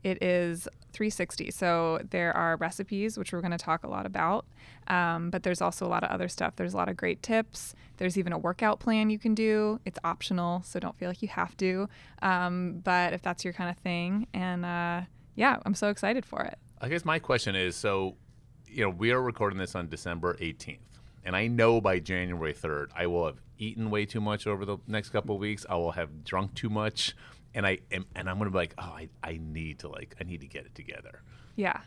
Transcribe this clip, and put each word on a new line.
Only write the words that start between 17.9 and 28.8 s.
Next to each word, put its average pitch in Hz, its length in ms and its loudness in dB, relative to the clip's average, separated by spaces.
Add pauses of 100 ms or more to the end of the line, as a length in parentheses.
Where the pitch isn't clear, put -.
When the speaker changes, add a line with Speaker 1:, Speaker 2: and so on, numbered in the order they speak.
Speaker 2:
you 120 180 0
know, 98 60 4
we 95 200 2
are 127 100 4
recording 110 380 0
this 92 160 -4
on 87 140 -4
December 87 520 -2
eighteenth, - 600 -8 (240)
and 92 120 0
I 107 100 2
know 117 340 6
by 95 180 4
January 87 560 -2
third, 73 420 -4
I 87 100 0
will 87 200 2
have 64 160 -6 (160)
eaten 110 320 -4
way 104 160 2
too 110 140 -4
much 104 260 -2
over 101 180 0
the 98 220 -4
next 107 240 -4
couple 107 240 0
of 98 60 -2
weeks. 104 280 -2
I 92 80 0
will 85 160 2
have 78 320 -6
drunk 95 300 -2
too 113 160 -4
much, 107 460 0 (380)
and 101 120 0
I 95 120 4 (120)
am, 92 140 -4 (100)
and 95 140 -4
I'm 92 80 -2
gonna 101 140 0
be 92 60 0
like, 87 200 2
"Oh, - 60 -10